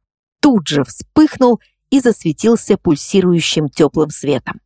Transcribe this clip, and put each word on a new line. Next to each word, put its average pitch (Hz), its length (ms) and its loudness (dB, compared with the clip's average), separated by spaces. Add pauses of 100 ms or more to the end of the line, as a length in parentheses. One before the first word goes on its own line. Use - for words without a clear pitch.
(400)
тут 220 280 2
же 143 160 -2
вспыхнул - 720 0 (300)
и 269 120 0
засветился 214 760 0
пульсирующим 170 960 0
теплым 151 400 0
светом. - 560 -6